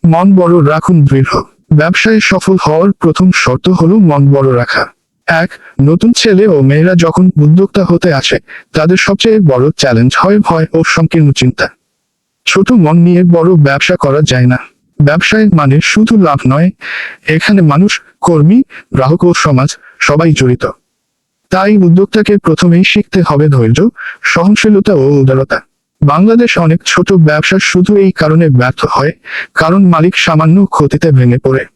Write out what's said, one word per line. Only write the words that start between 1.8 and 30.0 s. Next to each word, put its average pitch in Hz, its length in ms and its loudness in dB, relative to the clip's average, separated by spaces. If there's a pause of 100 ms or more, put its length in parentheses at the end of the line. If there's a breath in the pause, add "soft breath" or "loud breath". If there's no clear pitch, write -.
সফল 190 420 -2
হওয়ার 165 300 0
প্রথম 180 400 0
শর্ত - 380 -2
হলো 175 280 2
মন 143 360 2
বড় 135 220 0
রাখা। - 320 -4 (400)
এক, 165 240 -2 (300 loud breath)
নতুন 175 320 2
ছেলে 208 340 0
ও 151 140 2
মেয়েরা 156 340 2
যখন 175 360 0 (100)
উদ্যোক্তা 180 440 2
হতে 170 280 0
আসে, - 260 -4 (340 loud breath)
তাদের 165 240 0
সবচেয়ে 220 420 0
বড় 143 380 2
চ্যালেঞ্জ 123 400 0
হয় 202 220 2
ভয় 160 340 0
ও 165 120 0
সংকীর্ণ 160 460 0
চিন্তা। - 380 -2 (760)
ছোট - 260 -2
মন 170 260 2
নিয়ে 175 260 2
বড় 170 320 2
ব্যবসা 143 400 0
করা 143 280 -2
যায় 127 220 0
না। 127 120 0 (440)
ব্যবসায় 175 440 0
মানে 151 360 2
শুধু 220 360 0
লাভ 156 200 2 (100)
নয়, 156 240 0 (560 loud breath)
এখানে 185 340 0
মানুষ, 160 400 0 (200 soft breath)
কর্মী, 170 420 2 (300 loud breath)
গ্রাহক 135 300 0
ও 175 100 2
সমাজ 143 440 -2 (220 loud breath)
সবাই 156 340 0
জড়িত। 127 320 -2 (840)
তাই 202 280 0
উদ্যোক্তাকে 196 600 0
প্রথমেই 170 460 0
শিখতে 196 420 -2
হবে 151 220 0
ধৈর্য, 127 420 0 (320 loud breath)
সহনশীলতা 202 720 0
ও 135 140 0
উদারতা। 135 540 0 (420)
বাংলাদেশ 214 540 2
অনেক 165 280 0
ছোট 185 280 -2
ব্যবসা 160 460 0
শুধু 180 360 -2
এই 196 160 2
কারণে 160 380 0
ব্যর্থ 127 400 -2
হয়, 147 220 -2 (420 loud breath)
কারণ 180 320 0
মালিক 170 320 2